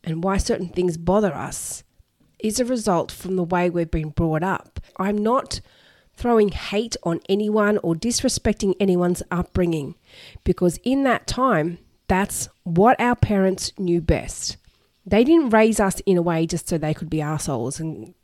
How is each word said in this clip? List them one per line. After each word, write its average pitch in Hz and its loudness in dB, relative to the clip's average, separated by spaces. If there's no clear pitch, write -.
and 165 -4
why 190 0
certain 190 -2
things 180 -2
bother 185 0
us - -10
is 214 -2
a 247 2
result 214 0
from 190 -6
the 180 0
way 180 0
we've 170 -2
been 156 -4
brought 156 0
up. - -6
I'm 208 -2
not 220 -2
throwing 226 4
hate 214 -6
on 170 -2
anyone 208 2
or 170 0
disrespecting 214 -2
anyone's 180 2
upbringing, 170 -2
because 180 0
in 269 2
that 247 0
time, 175 0
that's 190 0
what 185 4
our 240 2
parents 190 0
knew 175 0
best. - -2
They 202 4
didn't 302 4
raise 220 4
us 190 0
in 185 4
a 175 2
way 165 0
just 165 -6
so 170 -2
they 151 -2
could 156 -12
be 156 -2
assholes 143 -4
and 160 -10